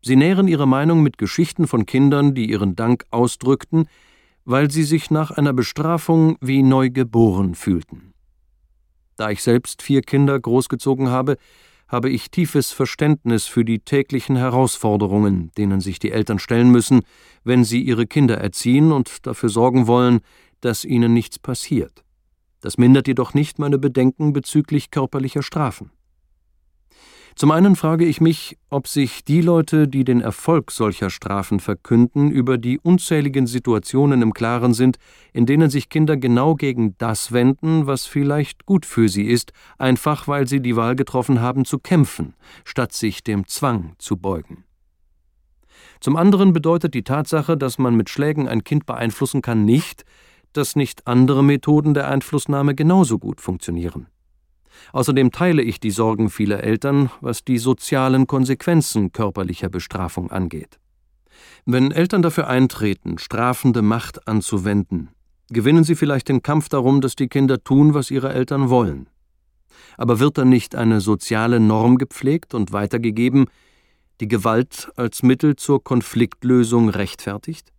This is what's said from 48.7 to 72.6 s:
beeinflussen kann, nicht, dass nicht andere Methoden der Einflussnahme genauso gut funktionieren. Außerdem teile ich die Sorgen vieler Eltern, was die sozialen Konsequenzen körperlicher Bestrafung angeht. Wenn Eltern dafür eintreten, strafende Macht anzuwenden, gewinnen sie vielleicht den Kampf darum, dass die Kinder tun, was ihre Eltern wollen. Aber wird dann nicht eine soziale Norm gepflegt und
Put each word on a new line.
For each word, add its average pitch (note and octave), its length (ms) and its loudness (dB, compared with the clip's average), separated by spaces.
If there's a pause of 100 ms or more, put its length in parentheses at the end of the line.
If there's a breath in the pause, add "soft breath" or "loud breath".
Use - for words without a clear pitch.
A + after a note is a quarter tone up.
beeinflussen A#2+ 580 -4
kann, A2 220 0
nicht, B2 400 0 (500 soft breath)
dass C#3+ 200 -4
nicht - 320 -4
andere C3 380 4
Methoden D3 500 2
der C#3 140 -2
Einflussnahme C#3 640 -2
genauso D#3 460 2
gut G2+ 200 -10
funktionieren. E2+ 680 -8 (840 soft breath)
Außerdem C3 400 2
teile E3 300 0
ich A2+ 180 -6
die A2 100 -4
Sorgen A2 400 0
vieler G2+ 320 -2
Eltern, C3+ 480 0 (100)
was B2 240 -8
die B2 140 -2
sozialen C3 680 -2
Konsequenzen C3 840 -2
körperlicher F#2+ 560 -6
Bestrafung F2+ 640 -8
angeht. E2 480 -8 (840 soft breath)
Wenn B2+ 280 2
Eltern F3+ 300 0
dafür E3 260 0
eintreten, G#2+ 680 -2
strafende A#2+ 640 0
Macht A2 440 -2
anzuwenden, G2+ 840 -2 (400)
gewinnen C3 340 4
sie D#3+ 100 0
vielleicht C#3+ 340 -2
den C3+ 140 0
Kampf D3+ 260 -2
darum, C3+ 320 2
dass C3 160 -4
die C3 120 -4
Kinder C3+ 340 0
tun, D3 320 6
was C#3 160 -4
ihre C3+ 220 -4
Eltern C3+ 380 -2
wollen. F#2 380 0 (880 soft breath)
Aber A#2 220 0
wird D3 200 2
dann B2+ 100 4
nicht B2+ 260 2
eine A2+ 260 0
soziale A2 600 0
Norm A2 380 4
gepflegt C#3 560 -4
und G2+ 180 -4